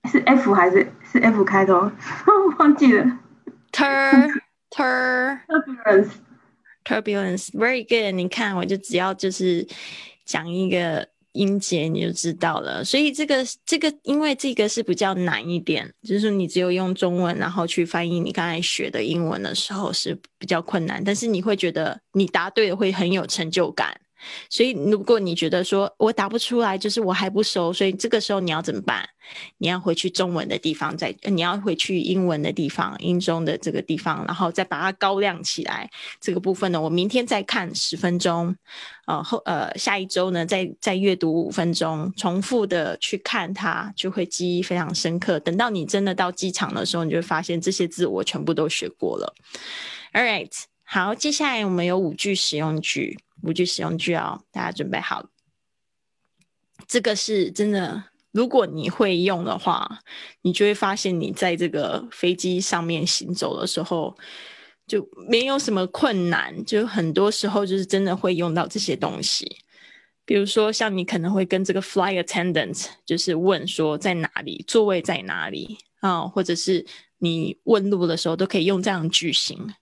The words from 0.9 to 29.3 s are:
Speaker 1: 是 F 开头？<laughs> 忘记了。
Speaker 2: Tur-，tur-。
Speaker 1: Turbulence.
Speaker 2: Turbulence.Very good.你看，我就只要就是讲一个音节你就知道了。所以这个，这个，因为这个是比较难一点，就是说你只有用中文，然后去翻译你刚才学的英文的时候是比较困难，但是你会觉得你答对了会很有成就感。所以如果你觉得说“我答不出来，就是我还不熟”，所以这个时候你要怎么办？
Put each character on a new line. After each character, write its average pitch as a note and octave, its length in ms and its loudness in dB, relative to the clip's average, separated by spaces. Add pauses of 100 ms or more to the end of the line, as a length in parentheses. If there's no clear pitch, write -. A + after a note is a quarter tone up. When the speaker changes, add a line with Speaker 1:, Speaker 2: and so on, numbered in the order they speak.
Speaker 1:
是 - 100 2
F G#3+ 260 6
开 G3 200 4
头？ F#3+ 240 6 (340)
<laughs> G4 360 6
忘 D4 160 10
记 C4 160 8
了。 G#3+ 280 6 (520)
Speaker 2:
Tur-，tur-。 C4+ 1800 4
Speaker 1:
Turbulence. A#3 640 4 (720)
Speaker 2:
Turbulence.Very G#3+ 1040 -2
good. G#3+ 260 2
你 F#3 140 0
看， G#3 260 -2
我 F3 120 0
就 G3 100 0
只 G3 220 -4
要 F#3+ 160 2
就 F#3+ 180 -2
是 F3+ 340 0 (600)
讲 D#3 240 -4
一 F3+ 200 -2
个 F3 380 0 (240)
音 G3+ 260 2
节 D#3+ 300 0
你 D#3+ 140 0
就 F3 100 -2
知 E3+ 220 -4
道 E3+ 260 -2
了。 C2+ 240 -6
所 C4+ 160 2
以 D4 140 2
这 D4+ 120 -2
个， C4+ 200 2 (200)
这 D#4+ 140 0
个， D4+ 240 0
因 D4 160 0
为 D4+ 160 2
这 C4+ 180 -4
个 G#3+ 140 2
是 A3 160 -2
比 F#3 100 0
较 F#3+ 200 2
难 E3+ 340 -2
一 F3 100 -2
点， D3+ 440 -2
就 A3 80 -16
是 G3+ 100 2
说 G#3+ 100 2
你 F#3+ 200 0
只 F3+ 100 0
有 F3+ 100 2
用 F#3 240 0
中 F3+ 280 0
文， F3 160 2
然 F#3 120 -2
后 F3+ 160 0
去 E3 200 0
翻 E3+ 220 -2
译 F3 120 0
你 - 140 -2
刚 E3+ 120 -2
才 E3+ 160 -2
学 - 300 -2
的 A#2+ 100 -2
英 D#3+ 240 0
文 D#3 160 -2
的 - 140 -6
时 - 160 -4
候 G3 220 -4
是 - 200 -4 (240)
比 - 80 -12
较 F3 160 0
困 E3+ 240 -2
难， - 160 -4
但 G3+ 140 0
是 A#3 120 -4
你 F#3+ 140 0
会 G#3 140 0
觉 F3+ 160 0
得 D#3+ 300 -4 (100)
你 G3 140 4
答 F3 240 2
对 G#3+ 200 4
了 F3+ 60 0
会 F#3+ 160 2
很 F3+ 180 0
有 F#3 160 0
成 E3 240 -4
就 F3 220 2
感。 - 300 -4 (480)
所 - 160 4
以 C4 60 0 (180)
如 G#3 140 2
果 A3+ 160 6
你 F3 160 0
觉 D#3+ 140 0
得 F3+ 120 2
说 G3 380 0
“我 A3 140 4
答 G3+ 160 0
不 A#3 100 -2
出 A#3+ 220 0
来， F#3+ 160 0
就 G#3 120 -2
是 A3+ 120 -2
我 F#3 100 2
还 F#3+ 180 0
不 G#3 140 2
熟”， F3 320 0
所 G3 100 2
以 F#3+ 60 2
这 F#3+ 160 -4
个 A3+ 140 2
时 G#3+ 100 -4
候 G3 80 2
你 F3 120 0
要 D#3 100 -2
怎 - 120 -4
么 G2+ 100 -4
办？ G2+ 220 -2 (520)